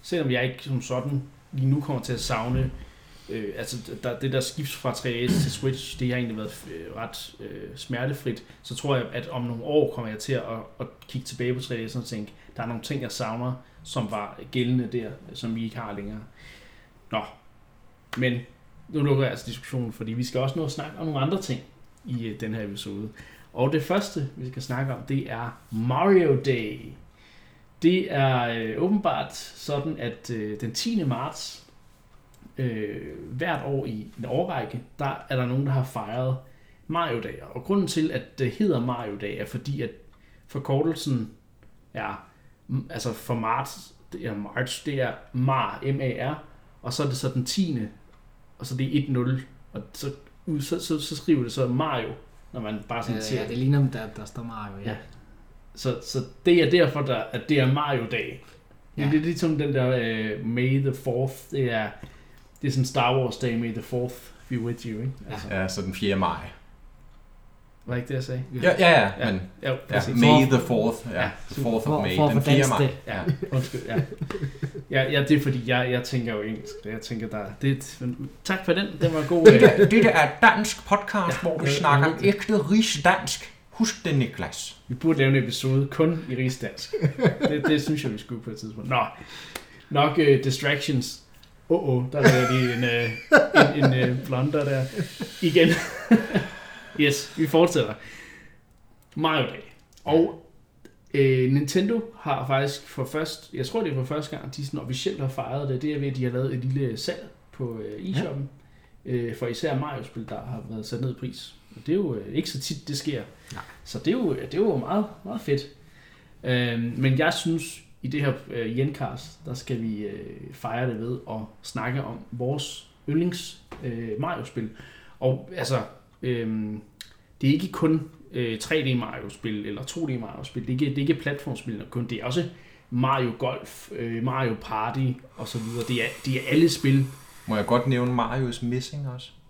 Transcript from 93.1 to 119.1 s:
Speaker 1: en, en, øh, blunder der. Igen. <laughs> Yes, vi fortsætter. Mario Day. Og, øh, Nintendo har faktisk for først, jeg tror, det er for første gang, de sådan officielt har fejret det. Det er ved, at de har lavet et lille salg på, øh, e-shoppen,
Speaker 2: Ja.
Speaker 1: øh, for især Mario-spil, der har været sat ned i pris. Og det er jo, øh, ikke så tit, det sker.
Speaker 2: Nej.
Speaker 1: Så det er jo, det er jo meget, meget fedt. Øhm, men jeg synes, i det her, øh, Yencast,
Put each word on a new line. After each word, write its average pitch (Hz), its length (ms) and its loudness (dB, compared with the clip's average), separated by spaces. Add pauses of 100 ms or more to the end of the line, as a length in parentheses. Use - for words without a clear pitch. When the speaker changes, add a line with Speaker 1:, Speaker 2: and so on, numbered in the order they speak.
Speaker 1:
en, 139 160 6
en, 127 160 4
øh, 127 160 -2
blunder 143 400 0
der. 135 200 2 (560)
Igen. 165 320 8
<laughs> - 40 4 (1200)
Yes, 143 380 2
vi 160 100 2
fortsætter. 147 460 4 (1200)
Mario 156 300 2
Day. - 140 -10 (440)
Og, - 480 2 (640)
øh, 131 380 4
Nintendo 185 500 2 (180)
har 131 280 -2
faktisk 139 400 0
for 131 180 -6
først, 156 480 -6
jeg 127 120 -4
tror, 220 180 -2
det 165 80 -2
er 135 40 -2
for 131 80 -2
første 147 340 -6
gang, - 180 -12
de 143 100 -8
sådan - 140 -8
officielt 131 400 -4
har 135 80 -2
fejret 135 420 -4
det. 127 120 -2
Det 151 140 -2
er 139 40 -2
ved, 139 80 -2
at 131 80 -4
de 127 80 -2
har 123 80 0
lavet 127 220 -2
et 123 120 -4
lille 131 320 -2
salg - 260 -6 (280)
på, 117 280 -8
øh, 107 300 -8
e-shoppen, 139 400 -2 (560)
Speaker 2:
Ja. 127 60 -6
Speaker 1:
øh, 120 260 -2
for 120 100 -4
især 131 320 -2
Mario-spil, 135 500 -8
der 110 60 -8
har 110 340 -10
været 110 160 -8
sat 120 160 -6
ned 127 100 -2
i - 80 -10
pris. - 340 -12 (220)
Og 113 100 -18
det 151 60 -2
er 170 40 4
jo, 170 200 0
øh, 98 200 -6
ikke 151 140 0
så 135 100 -6
tit, 135 280 -8
det 143 100 -4
sker. 135 240 -4 (320)
Speaker 2:
Nej. - 100 -12 (200)
Speaker 1:
Så - 160 -8
det - 80 -2
er 165 40 4
jo, 220 220 2
det - 200 -6
er 156 40 -2
jo 190 200 4
meget, 196 280 0 (200)
meget 214 160 -8
fedt. 139 200 2 (840)
Øhm, 120 540 0
men 131 220 4
jeg 160 140 4
synes, - 480 -2 (200)
i 131 60 -6
det 143 140 -2
her, 135 120 2 (180)
øh, 117 160 -2 (100)
Yencast, 131 680 -4